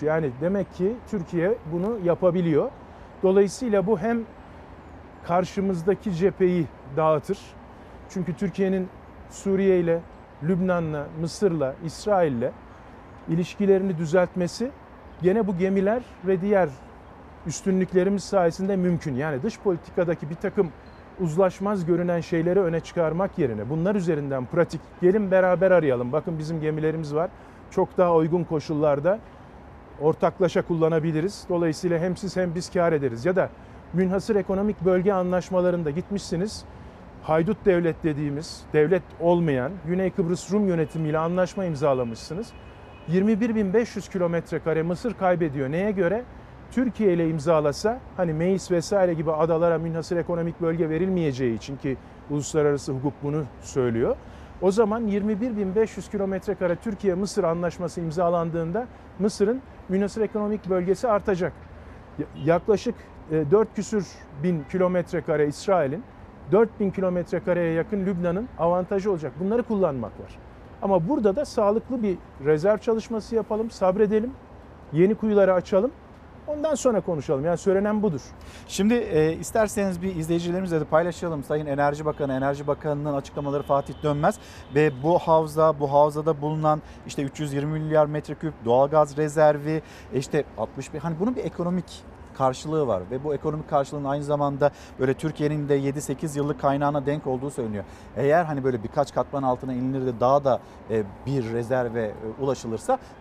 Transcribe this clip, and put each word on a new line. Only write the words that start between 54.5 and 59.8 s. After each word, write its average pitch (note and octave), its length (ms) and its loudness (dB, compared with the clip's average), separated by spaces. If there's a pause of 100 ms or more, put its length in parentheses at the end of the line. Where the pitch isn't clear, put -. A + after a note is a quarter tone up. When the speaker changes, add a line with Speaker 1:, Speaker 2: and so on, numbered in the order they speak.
Speaker 1:
O F#3 100 4
zaman A3 360 0
yirmi G3+ 340 0
bir A#3 160 -4
bin F#3+ 180 -2
beş A3 220 0
yüz F3+ 120 -12
kilometre G3 460 -4
kare F3 200 0
Türkiye-Mısır F#3 680 -2
anlaşması F3 580 -2
imzalandığında E3+ 840 0 (320)
Mısır'ın G#3 420 0 (280)